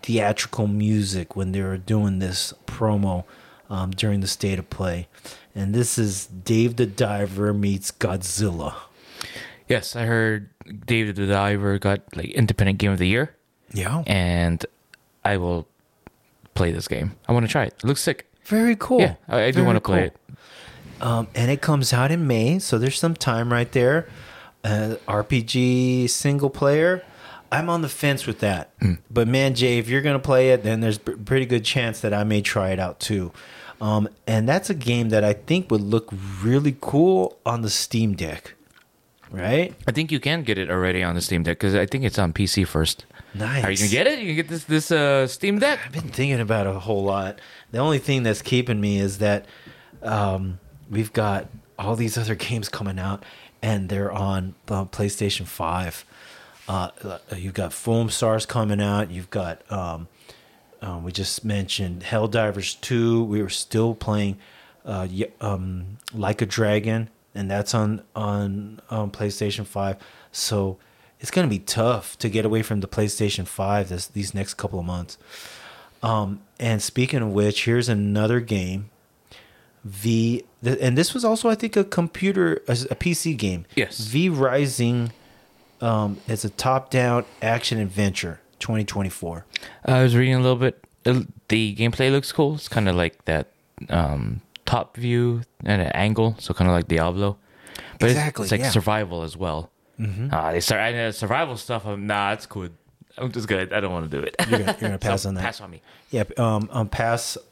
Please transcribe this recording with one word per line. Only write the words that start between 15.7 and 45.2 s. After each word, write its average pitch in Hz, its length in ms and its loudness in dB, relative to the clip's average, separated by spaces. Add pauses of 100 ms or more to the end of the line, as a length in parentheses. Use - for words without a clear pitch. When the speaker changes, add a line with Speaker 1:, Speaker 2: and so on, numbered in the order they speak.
Speaker 2:
play 85 180 2
this - 160 -4
game. 80 280 -4 (120)
I - 40 2
wanna 117 160 4
try 131 180 0
it. - 120 -6
It - 60 -20
looks 135 180 0
sick. - 260 -2 (160)
Speaker 1:
Very 226 320 2
cool. 247 260 2
Speaker 2:
Yeah, 87 140 4 (120)
I, 113 160 2
I 123 80 2
do 135 40 2
Speaker 1:
Very - 120 6
Speaker 2:
wanna 113 140 4
play 92 280 2
Speaker 1:
cool. - 260 -20
Speaker 2:
it. - 20 -20 (640)
Speaker 1:
Um, 117 340 0
and 120 160 2
it 143 100 0
comes 143 300 2
out 127 200 4
in 170 140 0
May, 123 340 4
so 131 180 0
there's 127 200 0
some 165 180 0
time 117 360 0
right 120 220 2
there. 139 340 4 (560)
Uh, 107 320 0 (120)
R 104 180 0
P 131 160 2
G 127 680 2
single 143 420 2
player. 156 540 2 (480)
I'm 160 180 0
on 170 120 0
the 147 80 -2
fence 139 360 0
with 110 140 -4
that. - 400 -2
Speaker 2:
Mm. 90 200 2 (120)
Speaker 1:
But 113 160 4
man, 131 280 4
Jay, 120 220 2
if 117 120 -2
you're 135 120 0
gonna 143 180 2
play 131 320 6
it, 123 120 4
then 110 160 0
there's 110 160 2
a 104 60 -8
pretty 123 440 -2
good 117 200 2
chance 117 340 -2
that 104 140 -2
I 104 100 2
may 107 180 2
try 95 280 0
it 92 100 0
out 90 220 -4
too. 92 320 -2 (480)
Um, 107 260 2 (180)
and 110 220 2
that's 180 220 2
a 208 40 0
game 120 360 0
that 107 160 4
I 104 80 4
think 180 360 -2
would 107 120 4
look 107 320 0 (280)
really 135 380 4
cool 185 680 2
on 117 160 0
the 110 80 -2
Steam 113 460 2
Deck, - 380 -8 (760)
right? 117 460 0 (100)
Speaker 2:
I - 60 0
think 156 220 -2
you 131 80 0
can 160 220 -2
get 110 140 0
it 87 140 -2
already 90 320 2
on 87 120 0
the 87 60 -2
Steam 85 220 0
Deck 85 160 -2
'cause 98 160 2
I 98 100 4
think 131 200 -2
it's 101 120 -2
on 92 140 2
P 98 160 0
C 98 160 2
first. - 420 -2 (280)
Speaker 1:
Nice. 113 320 -2
Speaker 2:
Are 98 60 2
you 98 60 0
gonna 101 120 2
get 143 180 4
it? 294 120 0
You 214 80 -6
can 156 100 -2
get 160 100 0
this, 160 160 -8
this, 156 280 0
uh, 139 360 4